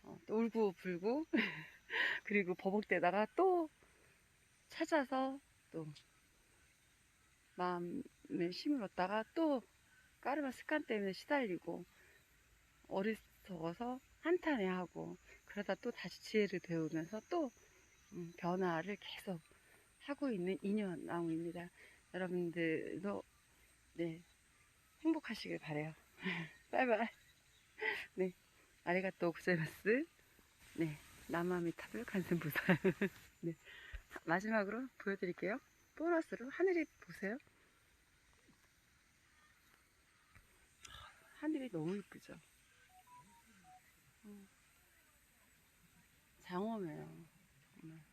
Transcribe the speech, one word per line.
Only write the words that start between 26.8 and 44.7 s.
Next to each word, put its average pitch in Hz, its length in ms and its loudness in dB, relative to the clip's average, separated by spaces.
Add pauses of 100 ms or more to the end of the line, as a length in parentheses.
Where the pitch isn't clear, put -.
네, 185 180 0 (520)
아리가또 180 480 2
고자이마스. 185 720 2 (680)
네, 151 240 0 (300)
나무아미타불 175 800 -2
간센부사. 175 580 0
<laughs> 185 480 4 (300)
네, 165 120 -2 (720)
마지막으로 214 640 2 (100)
보여드릴게요. 196 600 -2 (340)
보너스로 320 560 0
하늘이 349 340 2 (160)
보세요. 196 360 -6 (4000)
하늘이 302 300 0
너무 170 280 0
이쁘죠? - 360 -12 (1900)
음. 202 240 -16 (2000)